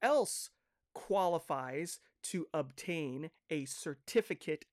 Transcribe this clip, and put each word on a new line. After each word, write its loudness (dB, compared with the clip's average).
else 4
qualifies 0
to -2
obtain -2
a -2
certificate -2